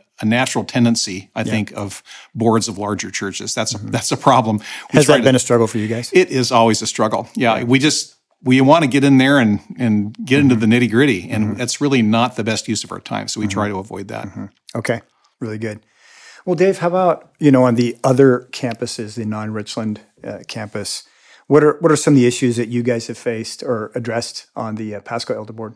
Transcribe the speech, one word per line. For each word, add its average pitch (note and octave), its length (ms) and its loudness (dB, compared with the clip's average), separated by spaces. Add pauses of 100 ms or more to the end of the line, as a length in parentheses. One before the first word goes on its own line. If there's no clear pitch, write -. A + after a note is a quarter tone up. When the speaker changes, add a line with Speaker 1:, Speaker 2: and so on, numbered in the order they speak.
(220)
Speaker 1:
a - 40 -2
natural A#2+ 380 0
tendency, A2+ 720 0
I A2+ 60 -6
Speaker 2:
Yeah. A2 100 -6
Speaker 1:
think, G#2 240 -4
of G2+ 280 -10 (320)
boards A2 320 2
of G2 100 -8
larger G#2 320 -6
churches. G2+ 460 -8
That's - 180 -4
a, G#2 60 -8
Speaker 2:
Mm-hmm. G#2+ 100 -12
Speaker 1:
that's - 220 -4
a C3+ 60 -2
problem. A#2 400 2 (360)
We - 40 4
Speaker 2:
Has D3 80 6
Speaker 1:
try D3 100 6
Speaker 2:
that B2 60 2
Speaker 1:
to - 20 0
Speaker 2:
been B2+ 120 6
a A#2+ 40 4
struggle A#2 260 2
for A2 140 -4
you G#2+ 80 -4
guys? A2+ 260 -6
Speaker 1:
It F3+ 160 4
is B2+ 220 -2
always A2+ 320 4
a G#2+ 40 -4
struggle. A2 460 -2
Yeah, A2+ 240 0
Speaker 2:
Yeah. B2 60 -6
Speaker 1:
we B2+ 160 4
just, - 340 -2 (300)
we C3 180 4
wanna D3 260 6
get C3+ 160 2
in C#3 140 6
there C3+ 220 4
and, G#2 200 2 (200)
and G#2+ 440 0
get C#3 160 2
into C3+ 160 6
Speaker 2:
Mm-hmm. A2 140 2
Speaker 1:
the A#2+ 80 4
nitty-gritty, A#2 540 2
and G#2+ 140 -2
Speaker 2:
Mm-hmm. G2+ 100 -4
Speaker 1:
that's A#2 260 -6
really C3+ 220 2
not A#2 320 2
the A2+ 80 -4
best A2 240 -4
use A2+ 160 -4
of - 80 -14
our F2+ 80 -12
time. G#2+ 280 -8
So - 120 -8
we G#2+ 80 -2
Speaker 2:
Mm-hmm. G2 60 -6
Speaker 1:
try G#2 160 -2
to F#2+ 100 -6
avoid G2 300 -12
that. A2 180 -10
Speaker 2:
Mm-hmm. G2+ 180 -12 (300)
Okay, A2+ 260 -4 (380)
really G#2+ 180 -8
good. G#2+ 220 -10 (640)
Well, F3+ 100 -2
Dave, F#3+ 220 2
how E3+ 100 -2
about, F3+ 520 0
you D3 120 4
know, B2+ 140 6
on A#2+ 100 4
the A#2+ 300 0
other B2+ 460 6
campuses, A#2 640 -8
the A2+ 100 -6
non-Richland, G#2+ 720 -6 (240)
uh, G#2 240 -12
campus, G#2+ 560 -10 (440)
what D3 140 6
are, D3+ 200 4
what D#3+ 100 4
are D3 60 2
some D3+ 160 2
of C3+ 60 6
the A#2+ 60 6
issues A#2+ 300 0
that A#2 140 -4
you A#2+ 140 -2
guys A#2 240 -4
have A#2 100 -10
faced A2+ 440 -8
or A2 340 -6
addressed A#2 500 -8 (100)
on A2 200 -8
the, G#2+ 200 -8
uh, G2 60 -12
Pasco - 340 -8
Elder G#2+ 160 -12
Board? A2 240 -14